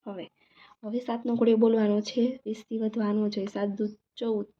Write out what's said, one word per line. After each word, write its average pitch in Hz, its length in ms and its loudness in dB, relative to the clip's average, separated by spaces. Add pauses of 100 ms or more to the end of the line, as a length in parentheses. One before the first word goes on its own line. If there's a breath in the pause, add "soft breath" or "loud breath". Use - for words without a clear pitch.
હવે, 185 240 -12 (520 soft breath)
હવે 220 160 -4
સાતનો 233 360 -2
ઘડિયો 226 220 6
બોલવાનો 220 440 4
છે, 247 440 -2
વીસથી 220 320 -8
વધવાનો 214 520 0
છે. 202 160 -4
સાત 202 240 -4
દુ 208 180 -4 (280)
ચૌદ 214 300 -2 (140)